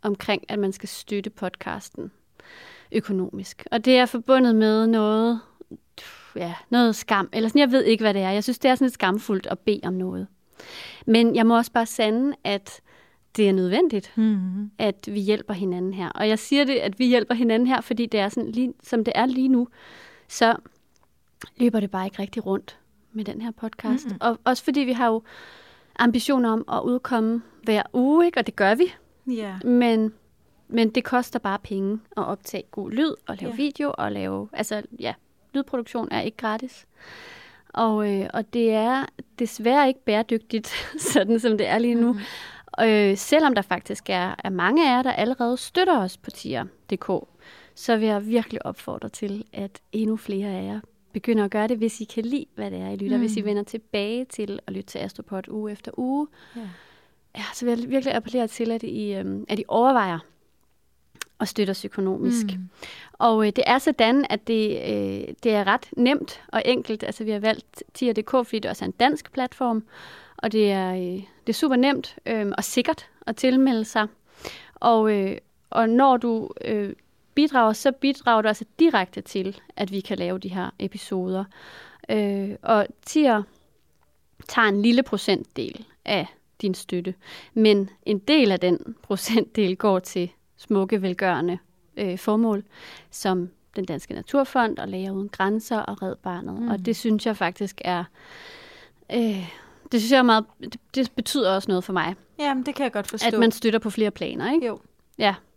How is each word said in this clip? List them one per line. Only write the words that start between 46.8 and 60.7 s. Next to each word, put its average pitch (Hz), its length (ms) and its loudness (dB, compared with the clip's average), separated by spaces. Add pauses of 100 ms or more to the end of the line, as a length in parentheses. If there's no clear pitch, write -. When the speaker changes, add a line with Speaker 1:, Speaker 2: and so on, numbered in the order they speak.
Speaker 1:
punktum 185 300 -2
d - 60 -14
k, - 20 -20 (480)
så 233 220 0
vil 220 100 2
jeg 208 200 0
virkelig 226 380 -2
opfordre - 440 -10
til, 208 440 -10
at 196 260 -12 (120)
endnu 220 260 -2
flere 202 320 -6
af 190 160 -6
jer 208 140 -8 (340)
begynder 220 320 0
at 196 60 -4
gøre 214 160 0
det, 240 100 -2
hvis 220 240 -4
I - 20 -8
kan 220 220 -8
lide, 254 200 -4 (100)
hvad 202 160 -8
det 185 80 -10
er, 190 100 -8
I 202 60 -8
lytter. 202 220 -2
Speaker 2:
Mm. 247 60 2
Speaker 1:
Hvis 220 140 -2
I 202 80 -4
vender 202 180 -2
tilbage 220 600 -6
til 202 420 -8
at 196 60 -10
lytte 190 160 -10
til - 100 -12
Astropod 196 500 -10
uge 214 220 -8
efter - 280 -14
uge, 277 280 -2 (280)
Speaker 2:
Ja. 233 60 -12 (760)
Speaker 1:
ja, 214 60 -10 (100)
så - 120 -6
vil 240 140 0
jeg 240 100 -8
virkelig 262 260 -2
appellere 233 320 -2
til, 226 240 -4
at 226 120 -4
I, 208 300 -6
øhm, 196 360 -6
at 208 100 -2
I - 80 -6
overvejer 226 520 2 (1200)